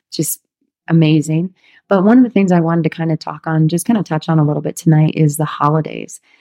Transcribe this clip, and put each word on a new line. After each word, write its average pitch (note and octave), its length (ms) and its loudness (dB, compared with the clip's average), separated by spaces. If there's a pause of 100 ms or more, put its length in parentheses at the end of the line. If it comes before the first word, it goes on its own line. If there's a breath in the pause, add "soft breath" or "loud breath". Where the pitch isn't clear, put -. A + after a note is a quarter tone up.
(120)
just - 280 -6 (480)
amazing. D#3+ 680 0 (320 soft breath)
But G3 160 2
one A3+ 140 6
of B3+ 60 6
the A#3+ 60 0
things G3 220 0
I F3+ 80 4
wanted E3 240 0
to D#3 60 0
kinda E3 280 -4
talk D#3 300 -12
on, D#3+ 220 2
just E3+ 160 -4
kinda A3 180 0
touch D#3 260 -6
on D#3+ 100 2
a D3+ 60 2
little D3 160 -2
bit D#3 140 -8
tonight D#3 400 2
is D3 220 0
the D3+ 80 -4
holidays. D3 760 -4 (200)